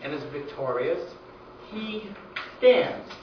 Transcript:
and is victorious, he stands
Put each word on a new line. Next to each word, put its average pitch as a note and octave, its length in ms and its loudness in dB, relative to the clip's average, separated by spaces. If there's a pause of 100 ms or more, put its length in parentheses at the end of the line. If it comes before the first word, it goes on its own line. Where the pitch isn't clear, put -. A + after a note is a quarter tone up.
and C#3 80 -6
is D3 120 -4
victorious, C3 760 -2 (720)
he G#3+ 380 -6 (480)
stands - 500 6 (160)